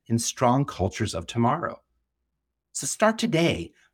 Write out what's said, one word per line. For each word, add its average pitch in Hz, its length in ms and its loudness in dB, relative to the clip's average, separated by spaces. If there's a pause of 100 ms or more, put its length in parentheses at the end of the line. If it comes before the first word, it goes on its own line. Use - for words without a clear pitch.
in 113 100 2
strong 127 480 2
cultures - 480 -4
of 85 140 -6
tomorrow. 127 540 -2 (920)
So - 120 -8
start 220 320 2
today 165 560 0 (200)